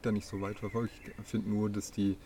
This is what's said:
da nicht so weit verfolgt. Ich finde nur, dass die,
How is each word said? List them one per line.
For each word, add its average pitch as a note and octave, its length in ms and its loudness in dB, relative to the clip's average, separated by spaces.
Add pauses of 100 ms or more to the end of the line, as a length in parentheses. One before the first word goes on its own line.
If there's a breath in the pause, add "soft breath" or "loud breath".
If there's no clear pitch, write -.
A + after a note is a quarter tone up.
da A#2+ 100 2
nicht G2+ 140 2
so G2 140 -4
weit G2 180 -4
verfolgt. A2+ 340 0 (140)
Ich - 180 -10
finde G#2 240 0
nur, G#2+ 220 4
dass G2+ 220 -2
die, G2 180 4 (160 soft breath)